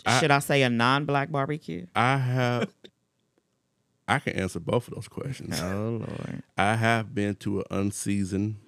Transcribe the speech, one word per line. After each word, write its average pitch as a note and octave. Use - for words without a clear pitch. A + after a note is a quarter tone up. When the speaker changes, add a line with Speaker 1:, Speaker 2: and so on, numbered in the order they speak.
Speaker 1:
I B2
Speaker 2:
should C#3+
I C#3
say C#3
a B2+
non-black C#3
barbecue? D3+
Speaker 1:
I B2+
have, B2
<laughs> -
I B2
can -
answer F#2+
both A#2
of -
those -
questions. E2+
Speaker 2:
Oh, G#2+
Lord. -
Speaker 1:
I G#2+
have A2+
been G2+
to G2+
an -
unseasoned G2+